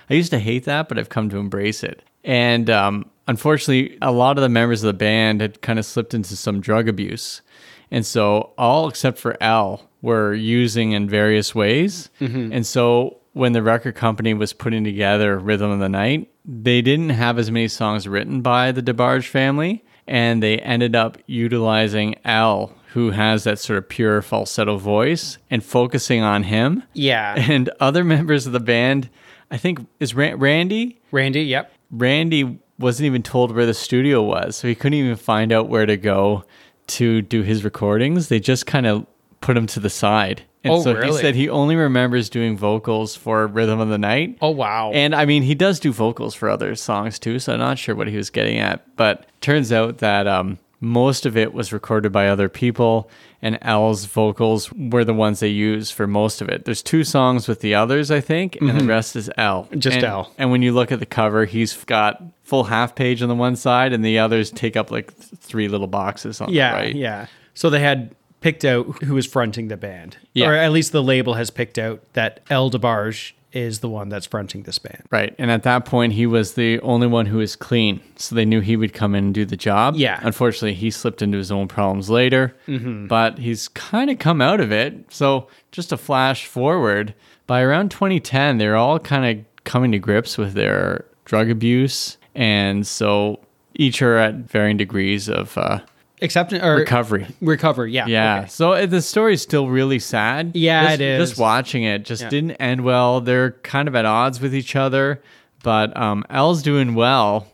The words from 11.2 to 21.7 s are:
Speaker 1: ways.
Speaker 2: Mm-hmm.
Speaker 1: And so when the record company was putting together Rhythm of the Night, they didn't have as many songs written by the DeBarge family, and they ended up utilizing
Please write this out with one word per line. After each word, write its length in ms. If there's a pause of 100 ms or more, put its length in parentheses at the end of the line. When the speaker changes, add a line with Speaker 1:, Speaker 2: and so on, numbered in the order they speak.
Speaker 1:
ways. 560 (100)
Speaker 2:
Mm-hmm. 340
Speaker 1:
And 120
so 520 (160)
when 200
the 80
record 340
company 380
was 200
putting 300
together 540
Rhythm 340
of 80
the 100
Night, 400 (160)
they 360
didn't 300
have 260
as 140
many 160
songs 400
written 340
by 300
the 100
DeBarge 460
family, 560 (240)
and 340
they 180
ended 360
up 220 (100)
utilizing 880 (100)